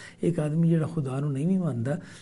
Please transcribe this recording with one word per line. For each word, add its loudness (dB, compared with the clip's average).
ਇੱਕ 2
ਆਦਮੀ 2
ਜਿਹੜਾ 4
ਖੁਦਾ -4
ਨੂੰ -2
ਨਹੀਂ 0
ਵੀ 4
ਮੰਨਦਾ, -2